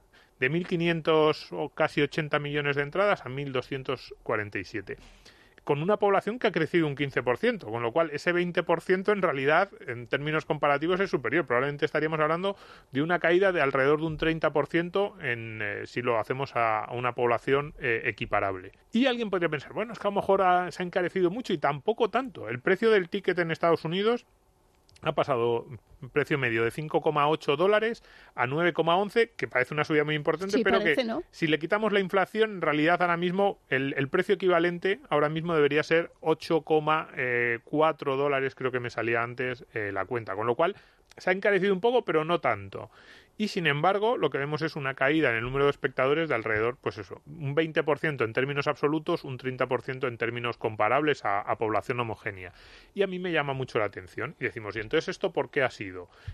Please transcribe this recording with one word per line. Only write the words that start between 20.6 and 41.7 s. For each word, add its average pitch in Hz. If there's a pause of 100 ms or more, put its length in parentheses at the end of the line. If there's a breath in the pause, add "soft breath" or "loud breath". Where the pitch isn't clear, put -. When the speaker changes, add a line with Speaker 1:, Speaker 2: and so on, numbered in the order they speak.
Speaker 1:
se -
ha -
encarecido 180
mucho", 233
y 175
tampoco 151
tanto. 220
El 120
precio 190
del 202
ticket 190
en 165
Estados 165
Unidos 202 (800)
ha -
pasado 120 (340)
un 127
precio 143
medio 117
de 117
cinco 151
coma 147
ocho 156
dólares 214 (320 loud breath)
a 123
nueve 160
coma 165
once, 208
que 131
parece 127
una 151
subida 151
muy 151
importante, 165
Speaker 2:
Sí, 226
Speaker 1:
pero 190
Speaker 2:
parece, 156
Speaker 1:
que -
Speaker 2:
¿no? 240
Speaker 1:
si -
le 151
quitamos 208
la 202
inflación, 196
en 180
realidad 156
ahora 175
mismo 180 (100)
el, 135
el 139
precio 185
equivalente 180 (120)
ahora 151
mismo 160
debería 147
ser 170
ocho 160
coma 156 (540)
cuatro 151
dólares, 135
creo 127
que 127
me 120
salía 117
antes, 123 (100)
eh, 104
la 95
cuenta. 107
Con 107
lo 120
cual, 175 (400 soft breath)
se -
ha 185
encarecido 196